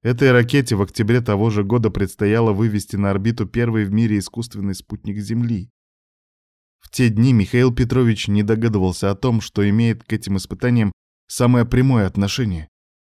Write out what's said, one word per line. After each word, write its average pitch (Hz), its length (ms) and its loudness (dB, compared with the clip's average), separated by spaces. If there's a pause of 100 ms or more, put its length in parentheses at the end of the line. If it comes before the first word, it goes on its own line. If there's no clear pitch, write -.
Этой 127 300 4
ракете 120 420 2
в 98 60 0
октябре 113 400 0
того 110 280 0
же 104 140 0
года 113 260 0
предстояло 104 640 0
вывести 104 460 -2
на 101 140 0
орбиту 104 360 -2
первый 113 380 -2
в 98 80 -4
мире 107 240 2
искусственный 98 580 -8
спутник 104 440 -12
Земли. 117 520 -4 (1080)
В - 100 -20
те 123 160 0
дни 113 240 2
Михаил 120 420 2
Петрович 120 540 0
не 104 160 0
догадывался 104 680 0
о 98 60 -2
том, 117 240 0
что 104 280 -2
имеет 113 360 0
к - 80 -10
этим 101 240 -4
испытаниям 110 560 -2 (360)
самое 123 380 2
прямое 123 420 2
отношение. 98 600 -4 (460)